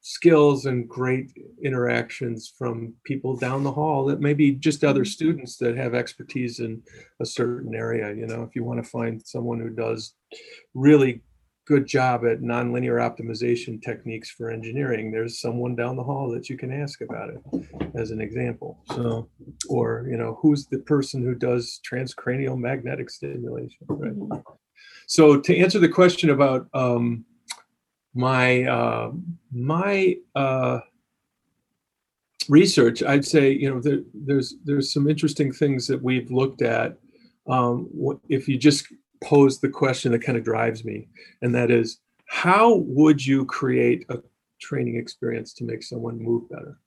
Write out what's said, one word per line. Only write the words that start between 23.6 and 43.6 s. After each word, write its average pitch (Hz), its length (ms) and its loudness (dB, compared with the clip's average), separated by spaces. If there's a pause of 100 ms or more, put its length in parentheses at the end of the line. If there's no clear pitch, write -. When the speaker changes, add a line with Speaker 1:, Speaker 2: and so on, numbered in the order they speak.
Speaker 1:
right? - 300 -6
Speaker 2:
Mm-hmm. - 220 -10 (680)
Speaker 1:
So 151 340 8
to - 160 2
answer 185 220 4
the 175 100 6
question 175 440 4
about, 135 420 2
um, 120 500 0 (920)
my, 127 520 2
uh, 117 460 0 (420)
my, 180 640 0 (180)
uh, 131 440 0 (1700)
research, 139 540 6
I'd 139 200 2
say, 139 300 4
you 135 160 0
know, 127 100 -4
there, 139 220 0 (120)
there's, 139 420 -2 (100)
there's 143 260 0
some 143 180 2
interesting 147 440 0
things 139 340 0
that 127 160 -2
we've 123 260 -2
looked 131 320 0
at. 117 360 0 (500)
Um, 123 400 0 (100)
wh-, 139 300 -4
if 139 220 -2
you 127 80 0
just 139 300 4 (360)
pose 139 380 6
the 143 80 0
question 131 420 -2
that 117 120 0
kind 123 140 0
of 110 60 -4
drives 113 400 -2
me, 110 240 -10 (340)
and 120 140 0
that 120 160 2
is, 117 280 2 (260)
how 208 520 4
would 147 480 4
you 135 200 2
create 123 640 0